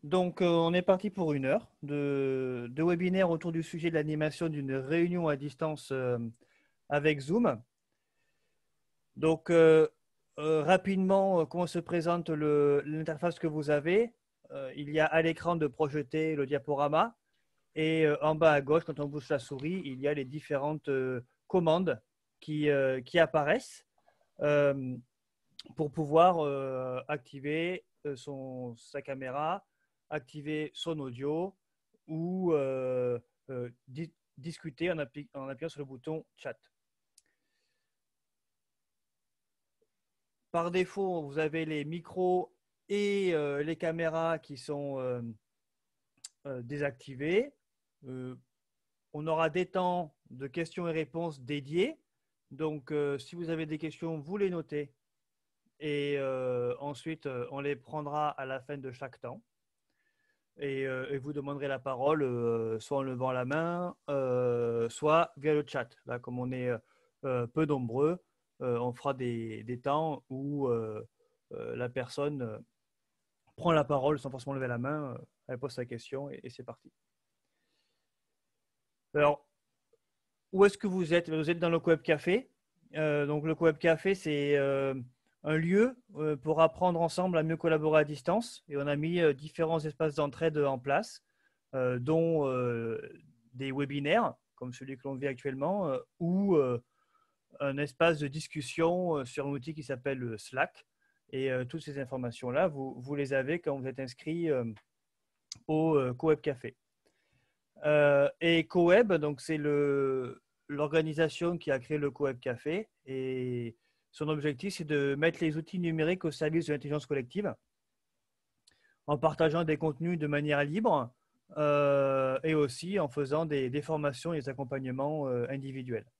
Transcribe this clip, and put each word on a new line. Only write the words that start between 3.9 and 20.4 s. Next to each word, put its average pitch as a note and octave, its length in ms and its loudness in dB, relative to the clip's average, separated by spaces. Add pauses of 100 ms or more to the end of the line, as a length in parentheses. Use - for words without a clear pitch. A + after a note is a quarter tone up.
de E3 60 0
l'animation D3+ 520 0
d'une C#3+ 240 -4
réunion E3+ 540 0
à D3+ 80 2
distance, C#3+ 560 -6
euh, B2+ 260 0 (720)
avec D3 300 2
Zoom. D3 420 0 (1600)
Donc, D#3+ 340 2
euh, D#3+ 380 10 (500)
euh, D#3 240 2
rapidement, F#3+ 760 4
euh, D#3 40 4
comment F3 220 -2
se E3+ 140 -2
présente E3+ 500 0
le, D3 560 4
l'interface D#3 540 -4
que E3 80 0
vous D3+ 220 -2
avez ? F3+ 440 2 (380)
Euh, C3+ 240 -10
il C#3+ 140 -8
y D#3 100 2
a D#3 60 6
à D#3+ 160 4
l'écran E3 340 0
de D#3 100 2
projeter D3+ 720 -2
le C#3+ 100 0
diaporama C#3+ 720 0 (580)
et, D#3+ 320 2
euh, D3 160 4
en D#3 140 2
bas D#3 160 8
à D3 80 6
gauche, D3+ 240 2
quand D3 160 -8
on D3 80 -4
bouge C#3+ 200 -10
la C#3+ 120 0
souris, D3+ 440 -6
il C3 160 -8
y C3+ 60 0
a D3 80 2
les C#3+ 100 -2
différentes, D3 640 -4